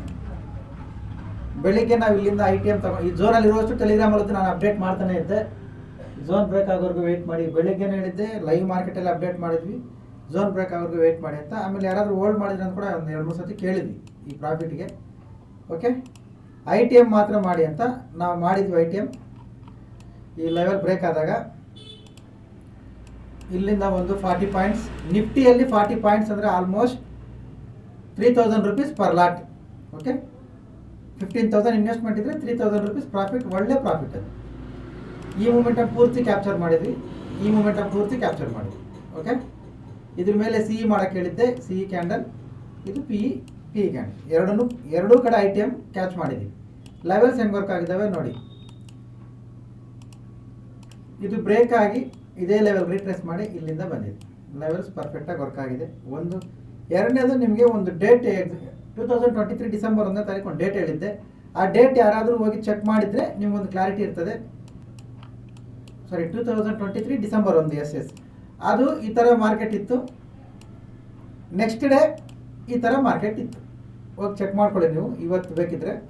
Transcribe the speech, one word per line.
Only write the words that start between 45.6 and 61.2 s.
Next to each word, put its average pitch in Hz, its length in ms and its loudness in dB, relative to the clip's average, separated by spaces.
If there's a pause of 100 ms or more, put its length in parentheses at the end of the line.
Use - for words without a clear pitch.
ಎಮ್ 247 100 2
ಕ್ಯಾಚ್ 185 460 -6
ಮಾಡಿದ್ವಿ. 123 380 -6 (520)
ಲೆವೆಲ್ಸ್ 233 320 4
ಹೆಂಗ್ 208 160 0
ವರ್ಕ್ 196 160 -2
ಆಗಿದ್ದಾವೆ 185 400 -2
ನೋಡಿ. 131 240 -4 (3000)
ಇದು 208 160 -2
ಬ್ರೇಕ್ 233 300 6
ಆಗಿ 226 400 2 (260)
ಇದೇ 185 200 2
ಲೆವೆಲ್ 196 280 4
ರೀಟ್ರೇಸ್ 185 380 -4
ಮಾಡಿ 180 200 -6
ಇಲ್ಲಿಂದ 160 380 -8
ಬಂದಿದೆ. 117 380 -8 (400)
ಲೆವೆಲ್ಸ್ 160 340 -4
ಪರ್ಫೆಕ್ಟಾಗಿ 156 460 -8
ವರ್ಕ್ 135 180 -8
ಆಗಿದೆ. 127 520 -10
ಒಂದು, 175 300 -6 (540)
ಎರಡನೇದು 247 400 4
ನಿಮಗೆ 233 300 4
ಒಂದು 190 340 2
ಡೇಟ್, 240 260 6 (720)
ಟೂ 233 100 -6
ತೌಸಂಡ್ 240 260 4
ಟ್ವೆಂಟಿ 214 220 -2
ತ್ರೀ 220 140 -6
ಡಿಸೆಂಬರ್ 214 400 0
ಒಂದನೇ 202 160 -2
ತಾರೀಕು 196 240 -6
ಒಂದು 151 100 -6
ಡೇಟ್ 196 180 0
ಹೇಳಿದ್ದೆ. 175 480 -4 (320)